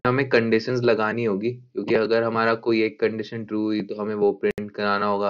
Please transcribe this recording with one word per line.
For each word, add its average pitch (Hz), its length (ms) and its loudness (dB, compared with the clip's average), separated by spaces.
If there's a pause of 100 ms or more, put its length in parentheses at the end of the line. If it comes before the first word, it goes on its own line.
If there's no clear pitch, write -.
हमें 127 220 2
conditions 113 540 2
लगानी 110 400 2
होगी 107 280 -2
क्योंकि 113 440 -4
अगर 113 280 2
हमारा 113 340 0
कोई 113 260 0
एक 107 160 -2
condition 110 460 -4
true 107 160 -4
हुई 107 200 0
तो 104 140 -8
हमें 107 200 -4
वो 104 180 2
print 104 380 -4
कराना 104 340 0
होगा, 101 240 0